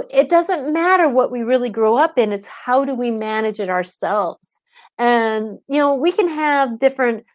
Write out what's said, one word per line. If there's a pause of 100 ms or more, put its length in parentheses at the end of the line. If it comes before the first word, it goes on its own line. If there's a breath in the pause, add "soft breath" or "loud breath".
(100)
it
doesn't
matter
what
we
really
grow
up
in,
it's
how
do
we
manage
it
ourselves. (380 soft breath)
And, (100)
you
know,
we
can
have
different (100)